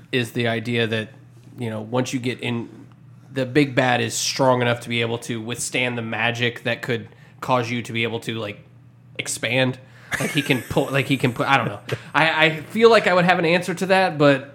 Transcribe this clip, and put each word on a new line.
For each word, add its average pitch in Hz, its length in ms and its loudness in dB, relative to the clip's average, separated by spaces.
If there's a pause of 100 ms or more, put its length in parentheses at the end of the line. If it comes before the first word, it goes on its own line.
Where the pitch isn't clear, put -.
(120)
is 123 200 0
the 120 160 0
idea 117 380 0
that, 110 220 -2 (500)
you 117 120 -6
know, 110 100 -8
once 123 320 -2
you 131 80 -2
get 117 200 -4
in, 120 280 -4 (640)
the 131 140 -4
big 131 280 2
bad 123 280 2
is 113 100 -4
strong 127 480 2
enough 120 200 0
to 120 100 -10
be 117 100 -2
able 117 200 -2
to 117 200 -6
withstand 120 560 -4
the 117 60 -4
magic 113 600 -2
that 117 180 -4
could 113 260 -4 (320)
cause 123 300 -2
you 120 120 -4
to 113 100 -12
be 113 100 -2
able 113 160 -4
to, 113 180 -8
like, 104 220 -8 (580)
expand. 127 640 -2 (400)
Like, - 120 -4
he 143 120 0
can 127 200 0
pull, 135 280 -2
like, 131 160 0
he 139 100 0
can 123 160 0
put, 117 140 -4
I 135 100 4
don't 113 120 2
know. 101 100 -8 (340)
I, 156 340 4
I 156 160 0
feel 226 280 4
like 220 160 6
I 180 80 4
would 175 120 6
have 180 120 6
an 175 60 0
answer 175 300 2
to 180 120 -4
that, 185 320 4
but 139 360 4